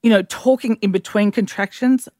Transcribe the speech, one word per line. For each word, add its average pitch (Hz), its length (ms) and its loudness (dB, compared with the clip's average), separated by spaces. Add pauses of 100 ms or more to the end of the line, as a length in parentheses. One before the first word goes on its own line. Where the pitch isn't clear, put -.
you 233 80 4
know, 196 120 4
talking 247 600 0
in 196 80 0
between 202 400 0
contractions 240 800 -2 (120)